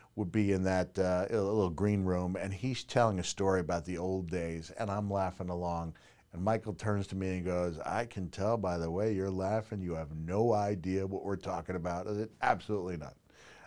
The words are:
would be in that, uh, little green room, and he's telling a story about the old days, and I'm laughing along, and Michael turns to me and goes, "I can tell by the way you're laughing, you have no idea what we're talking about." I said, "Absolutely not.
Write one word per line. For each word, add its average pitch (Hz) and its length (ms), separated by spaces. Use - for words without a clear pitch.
would 98 120
be 101 220
in 95 120
that, 92 360
uh, 92 320
little 101 380
green 98 340
room, 90 320
and 98 180
he's 123 300
telling 113 360
a - 40
story 95 380
about 85 240
the 90 120
old 92 320
days, 82 480
and 104 140
I'm 104 180
laughing 95 400
along, 85 460
and 87 100
Michael 107 300
turns 101 340
to 95 80
me 95 220
and 87 80
goes, 87 400
"I 117 200
can 92 240
tell 107 280
by 92 200
the 82 140
way 104 220
you're 95 180
laughing, 98 500
you 87 140
have 78 220
no 98 360
idea 95 540
what 98 160
we're 98 140
talking 92 400
about." 87 300
I 107 80
said, 110 140
"Absolutely 98 560
not. 76 180